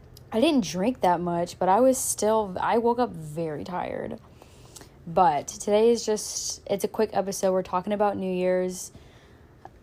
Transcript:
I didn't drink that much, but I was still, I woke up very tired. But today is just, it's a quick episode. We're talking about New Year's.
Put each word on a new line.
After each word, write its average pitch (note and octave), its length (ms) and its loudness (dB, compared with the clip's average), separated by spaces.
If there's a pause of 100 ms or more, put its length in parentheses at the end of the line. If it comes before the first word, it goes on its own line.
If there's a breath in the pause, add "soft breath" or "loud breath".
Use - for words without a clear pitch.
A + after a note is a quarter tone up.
(320)
I A3+ 80 0
didn't C#4 240 4
drink F#3 380 -2
that F3 180 4
much, F3 380 -2
but F3+ 100 0
I G3 120 6
was B3+ 180 4
still, G#3+ 600 0
I F#3 200 0
woke A#3 200 2
up A#3 140 -2
very D#3+ 520 -8
tired. - 540 -8 (880 loud breath)
But E3 420 2
today G#3+ 420 2
is A3+ 160 0
just, - 600 -4
it's G3 180 -2
a G3+ 40 0
quick G#3+ 240 -2
episode. F#3+ 400 0
We're F#3 100 2
talking F#3 300 -4
about G3+ 240 2
New F#3 160 -4
Year's. F3+ 580 -2 (920 loud breath)